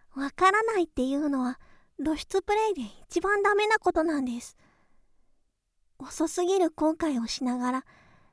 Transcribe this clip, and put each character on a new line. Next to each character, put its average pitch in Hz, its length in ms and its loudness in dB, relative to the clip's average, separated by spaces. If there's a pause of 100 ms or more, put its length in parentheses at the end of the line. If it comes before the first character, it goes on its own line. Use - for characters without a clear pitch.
(160)
わ 269 160 -4
か 381 200 4
ら 440 120 2
な 453 160 0
い 339 40 2
っ 320 40 -2
て - 160 -4
い 269 120 -2
う 294 140 0
の 262 140 0
は 254 160 -4 (420)
露 302 140 0
出 - 260 -2
プ 415 120 -2
レ 427 180 2
イ - 20 -4
で 294 80 -6 (280)
一 339 100 -4
番 403 240 0
ダ 415 100 4
メ 415 140 2
な 427 100 4
こ - 140 0
と 320 120 0
な 302 180 0
ん 254 40 -2
で 240 140 -6
す。 - 160 -16 (1400)
遅 311 280 -4
す 359 160 -4
ぎ 381 140 2
る 339 140 2
後 311 220 0
悔 302 280 -2
を 226 60 -4
し - 160 -8
な 247 140 -2
が 247 140 -2
ら、 262 140 -6 (460)